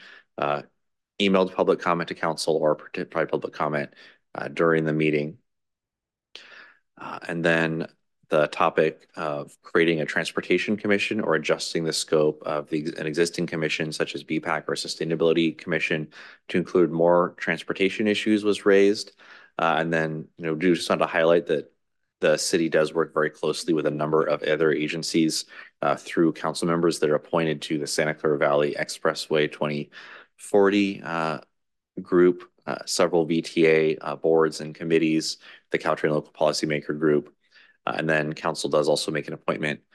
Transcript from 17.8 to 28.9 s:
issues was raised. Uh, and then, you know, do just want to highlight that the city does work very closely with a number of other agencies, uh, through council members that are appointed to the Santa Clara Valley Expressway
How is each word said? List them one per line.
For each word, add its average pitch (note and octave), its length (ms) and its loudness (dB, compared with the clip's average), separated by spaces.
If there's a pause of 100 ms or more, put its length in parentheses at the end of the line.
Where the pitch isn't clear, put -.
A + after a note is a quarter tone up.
issues G#2+ 340 2
was G#2 240 0
raised. G2+ 460 4 (460)
Uh, E2 200 2
and E2 140 -2
then, D#2 340 -2 (120)
you E2+ 60 -10
know, D#2+ 120 -2
do F2 180 4
just - 160 -2
want F#2 100 2
to E2 60 2
highlight E2+ 400 4
that D2+ 260 -4 (480)
the D#2 160 4
city E2 320 0
does D#2 240 2
work D#2 220 -2
very D#2 160 0
closely - 420 -4
with D2+ 140 0
a D2+ 40 0
number D2+ 340 0
of - 180 -2
other D#2 300 2
agencies, D#2 720 -2 (360)
uh, C#2+ 140 0
through E2 380 0
council D#2+ 340 -6
members E2+ 320 0
that D2+ 120 0
are D2 40 2
appointed D#2+ 480 -2
to D#2+ 160 -4
the C#2+ 80 -6
Santa D2+ 260 -2
Clara D2+ 240 0
Valley D2 400 2
Expressway D#2 760 -2